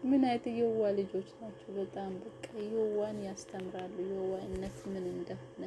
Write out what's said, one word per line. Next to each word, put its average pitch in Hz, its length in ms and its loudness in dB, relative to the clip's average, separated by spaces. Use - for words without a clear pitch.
ምን 262 200 8
አይነት 240 260 4
የዋ 226 320 4
ልጆች 196 420 0
ናቸው! - 400 -12
በጣም 196 460 -4
በቃ - 220 -12
የዋን 214 560 2
ያስተምራሉ፣ 185 760 -6
የዋህነት 190 800 -2
ምን 190 220 -2
እንደሆነ። 180 600 -6